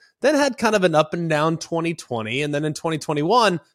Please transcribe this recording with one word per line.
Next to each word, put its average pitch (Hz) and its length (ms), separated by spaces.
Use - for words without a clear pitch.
then 294 120
had 285 240
kind 214 180
of 190 80
an 165 120
up 156 180
and 170 160
down 160 300
twenty 170 340
twenty, 117 480
and 147 140
then 147 100
in 151 80
twenty 160 240
twenty-one, 175 640